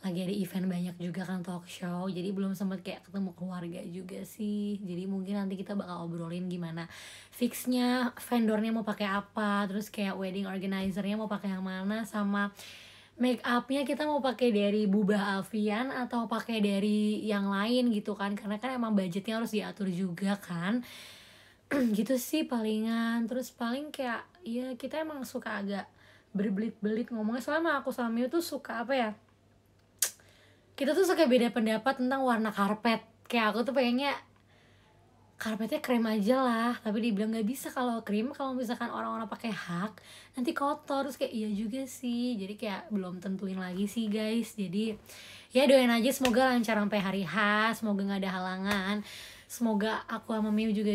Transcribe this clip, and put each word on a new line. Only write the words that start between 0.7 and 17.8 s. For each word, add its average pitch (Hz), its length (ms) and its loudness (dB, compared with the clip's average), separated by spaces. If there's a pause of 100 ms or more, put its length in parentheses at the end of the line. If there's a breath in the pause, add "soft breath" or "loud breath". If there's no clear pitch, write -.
juga 175 240 -4
kan, 185 160 -4
talk 175 240 -8
show. 180 400 -6
Jadi 180 240 -4
belum 196 240 -2
sempet 190 320 -4
kayak - 240 -10
ketemu 190 240 -4
keluarga 175 480 -8
juga 190 400 -10
sih. 208 640 -4
Jadi 180 240 -4
mungkin 196 240 -2
nanti 196 240 -2
kita 196 160 -6
bakal 180 320 -4
obrolin 170 400 -4
gimana 170 400 -6 (480 loud breath)
fixnya, 247 880 2
vendornya 220 480 2
mau 226 160 0
pakai 208 240 -2
apa, 202 560 0
terus 202 240 -4
kayak 196 240 -2
wedding 185 320 -4
organizernya 190 720 -2
mau 220 80 -4
pakai 202 320 -2
yang 190 80 -4
mana, 196 400 -2
sama 202 480 0 (640 loud breath)
make 247 240 2
upnya 262 400 0
kita 285 240 0
mau 294 160 2
pakai 240 320 4
dari 202 320 4
Bubah 196 560 4
Alfian 214 480 0
atau 247 400 -2
pakai 220 320 0
dari 208 640 2
yang 202 240 0
lain 240 400 2